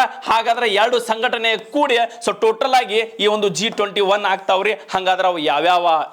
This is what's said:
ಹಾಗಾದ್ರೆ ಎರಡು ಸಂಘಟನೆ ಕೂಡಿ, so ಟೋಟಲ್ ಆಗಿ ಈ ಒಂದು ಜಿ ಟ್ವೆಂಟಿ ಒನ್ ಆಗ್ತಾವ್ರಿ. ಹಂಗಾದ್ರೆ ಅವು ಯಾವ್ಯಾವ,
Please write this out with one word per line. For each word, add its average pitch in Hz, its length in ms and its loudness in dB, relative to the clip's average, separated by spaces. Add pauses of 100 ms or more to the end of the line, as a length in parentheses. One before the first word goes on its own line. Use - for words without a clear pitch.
(240)
ಹಾಗಾದ್ರೆ 233 440 0
ಎರಡು 226 320 2
ಸಂಘಟನೆ 226 560 -2
ಕೂಡಿ, 285 380 0
so 220 460 -2
ಟೋಟಲ್ 226 340 0
ಆಗಿ 220 240 2
ಈ 220 280 -2
ಒಂದು 208 220 2
ಜಿ 190 220 -2
ಟ್ವೆಂಟಿ 202 300 -2
ಒನ್ 202 240 2
ಆಗ್ತಾವ್ರಿ. 196 480 0
ಹಂಗಾದ್ರೆ 185 560 -2
ಅವು 175 100 0
ಯಾವ್ಯಾವ, 156 760 2